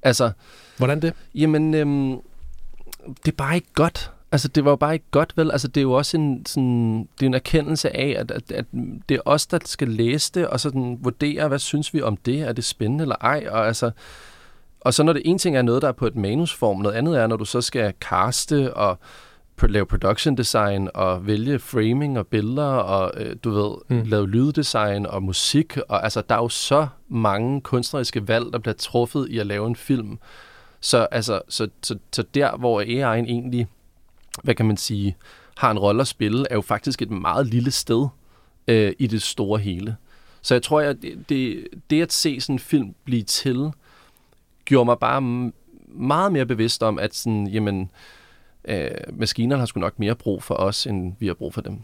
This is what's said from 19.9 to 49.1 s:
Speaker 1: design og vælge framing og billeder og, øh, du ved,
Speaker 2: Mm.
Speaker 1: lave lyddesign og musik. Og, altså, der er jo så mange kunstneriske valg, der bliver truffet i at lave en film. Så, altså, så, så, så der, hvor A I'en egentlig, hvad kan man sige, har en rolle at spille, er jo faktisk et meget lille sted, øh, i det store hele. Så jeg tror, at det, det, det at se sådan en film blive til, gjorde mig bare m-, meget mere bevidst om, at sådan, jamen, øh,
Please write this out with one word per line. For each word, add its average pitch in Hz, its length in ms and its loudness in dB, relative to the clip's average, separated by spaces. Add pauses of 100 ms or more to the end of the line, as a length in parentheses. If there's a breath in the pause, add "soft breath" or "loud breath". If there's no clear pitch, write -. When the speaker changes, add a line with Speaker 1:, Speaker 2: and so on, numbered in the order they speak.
Speaker 1:
design 101 580 0
og 92 320 0
vælge 113 320 0
framing 127 600 0
og 98 80 -2
billeder 117 400 0
og, 98 500 0
øh, 110 280 -8
du 117 60 0
ved, 104 240 0 (140)
Speaker 2:
Mm. 120 220 0
Speaker 1:
lave 104 180 2
lyddesign 107 800 2
og 98 160 -4
musik. 98 560 0 (100)
Og, 101 160 0
altså, 110 240 -2
der 117 60 4
er 110 80 2
jo 120 60 -2
så 147 380 2 (220)
mange 113 520 0
kunstneriske 123 680 -4
valg, 117 240 0
der 123 60 -4
bliver 110 160 -4
truffet 120 560 -2
i 117 80 -4
at 107 80 -2
lave 101 200 -2
en 117 100 -2
film. 110 420 -2 (640 loud breath)
Så, - 180 2 (120)
altså, 110 380 -2
så, 107 200 -4 (140)
så, 107 160 -6 (140)
så 117 100 -4 (120)
der, 139 220 2
hvor 117 240 2
A 104 40 0
I'en 117 420 0
egentlig, 120 400 -2 (760)
hvad 123 120 2
kan 110 120 2
man 104 100 2
sige, 101 400 -2 (400 loud breath)
har 123 140 2
en 104 80 -2
rolle 101 220 4
at 135 80 2
spille, 117 420 -2
er 127 40 -4
jo 107 60 2
faktisk 117 420 -4
et 107 80 -6
meget 95 360 0
lille 120 240 0
sted, 127 360 0 (640 soft breath)
øh, 107 300 4
i 131 80 0
det 107 160 -2
store 104 360 -2
hele. 101 380 -4 (460 soft breath)
Så - 120 2
jeg 120 80 4
tror, 151 180 2
at 143 220 0
det, - 260 -14
det, 131 400 -2 (220)
det 156 120 4
at 165 100 -2
se 135 280 -2
sådan 139 140 -2
en 127 40 -2
film 117 360 0 (100)
blive 123 180 0
til, 135 480 -2 (960 soft breath)
gjorde 131 200 6
mig 120 140 4
bare 120 200 2 (300)
m-, - 40 -8 (420)
meget 156 380 2
mere 135 140 2
bevidst 117 360 0
om, 107 160 0
at 104 160 -4
sådan, 104 320 -2
jamen, 98 440 -2 (760 soft breath)
øh, 85 260 -4 (220)